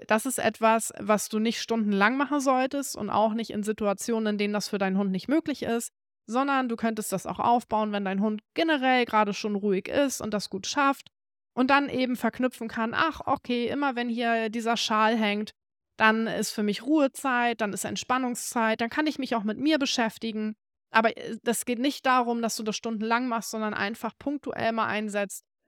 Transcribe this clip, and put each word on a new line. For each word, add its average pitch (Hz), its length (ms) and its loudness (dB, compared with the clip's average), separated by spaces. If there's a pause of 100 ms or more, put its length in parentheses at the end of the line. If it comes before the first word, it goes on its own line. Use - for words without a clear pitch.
das 220 180 2
ist 254 120 -2
etwas, 220 640 2
was 208 300 2
du 220 100 -2
nicht 226 220 0
stundenlang 214 560 2
machen 285 220 0
solltest 262 560 0
und 208 140 -6
auch 214 240 2
nicht 226 160 -4
in 208 140 -4
Situationen, 214 720 -2
in 208 40 -2
denen 208 160 0
das 208 160 -2
für 208 80 -2
deinen 190 200 0
Hund 196 140 2
nicht 185 160 -4
möglich 302 360 0
ist, 233 260 -2 (380)
sondern 262 420 0
du 233 60 -4
könntest 226 360 -2
das 190 140 -4
auch - 140 -6
aufbauen, 220 520 2
wenn 202 140 -2
dein 196 160 0
Hund 214 200 0 (120)
generell 262 520 2
gerade 214 280 2
schon 208 220 -2
ruhig 196 320 0
ist 277 340 2
und 214 120 -4
das 202 160 -4
gut 190 180 -6
schafft 277 420 0 (460)
und 254 160 4
dann 277 180 4
eben 254 260 0
verknüpfen 240 520 -2
kann, 226 260 -4
„Ach, - 320 0
okay, 240 420 0
immer 277 280 -2
wenn 240 140 -2
hier 226 400 0
dieser 226 280 -2
Schal 220 400 2
hängt, 214 340 0 (460)
dann 220 300 4
ist 196 240 -2
für 214 120 -2
mich 208 200 0
Ruhezeit, 254 800 2
dann 208 120 -2
ist 196 120 -6
Entspannungszeit, 233 960 -2
dann 233 80 -2
kann 311 180 -2
ich - 120 -2
mich 254 160 -2
auch 220 80 -2
mit 214 140 -2
mir 302 220 2
beschäftigen.“ 220 760 -2 (360)
Aber, - 260 4
äh, - 260 -8
das - 220 -2
geht 240 140 0
nicht 269 260 0
darum, 240 360 2
dass 220 140 -2
du 226 80 -6
das 214 120 -2
stundenlang 226 520 -2
machst, 233 240 -4
sondern 214 220 -2
einfach 214 440 -4
punktuell - 540 -4
mal 226 160 0
einsetzt, 202 560 -4 (240)